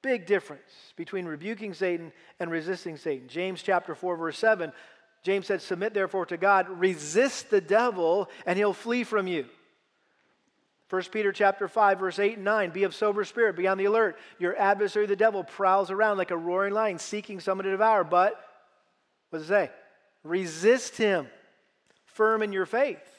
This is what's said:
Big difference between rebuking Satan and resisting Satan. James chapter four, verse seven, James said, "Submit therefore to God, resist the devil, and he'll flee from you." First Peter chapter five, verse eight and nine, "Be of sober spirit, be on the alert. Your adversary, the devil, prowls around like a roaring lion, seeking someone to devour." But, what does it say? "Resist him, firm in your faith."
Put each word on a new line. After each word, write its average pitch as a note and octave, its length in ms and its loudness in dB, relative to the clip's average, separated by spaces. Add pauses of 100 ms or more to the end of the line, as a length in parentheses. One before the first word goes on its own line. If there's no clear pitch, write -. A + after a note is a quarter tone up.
Big A#3+ 260 -2
difference E3+ 460 -2 (240)
between F3+ 300 -8
rebuking F#3+ 480 -8
Satan E3+ 380 -2 (280)
and E3+ 100 -4
resisting E3 460 -6
Satan. C3+ 320 -6
James F3 340 -6
chapter F3 320 0
four, F3+ 220 -4
verse E3 200 -6
seven, G3 360 0 (500)
James G3 240 -2
said, F#3+ 160 -2
"Submit G3 320 -4
therefore F#3+ 320 -2
to F3 100 -8
God, F#3 320 4
resist F3+ 840 0
the G#3 100 4
devil, F#3 680 2 (160)
and F3+ 140 0
he'll G#3 140 2
flee A#3 320 -4
from G3 240 -2
you." D#3 180 -4 (1400)
First F#3 240 -4
Peter G#3 180 0
chapter G3 380 2
five, G3 320 4
verse F#3 180 -4
eight G#3 160 2
and G3+ 100 -12
nine, G3+ 260 0
"Be F3+ 120 -2
of F#3 140 -2
sober G#3 280 0
spirit, A3 300 0
be F3 140 0
on F#3+ 100 2
the G3 60 -2
alert. G#3 340 2 (220)
Your F3 180 -2
adversary, G3+ 480 2
the G3+ 80 0
devil, G3+ 300 2
prowls G3 480 2
around G#3 260 2
like F3+ 140 -2
a F3 40 -2
roaring F#3 380 -2
lion, G#3+ 240 0
seeking G#3 400 -10
someone F#3+ 280 -4
to G3 40 -2
devour." G#3 320 4
But, F3+ 420 2 (840)
what E3 80 -8
does D#3 100 -10
it F#3+ 60 2
say? F#3 160 2 (540)
"Resist F3+ 720 0
him, F#3 320 0 (760)
firm A3 360 2
in G#3 100 -4
your F#3+ 140 -2
faith." B3+ 320 -2 (200)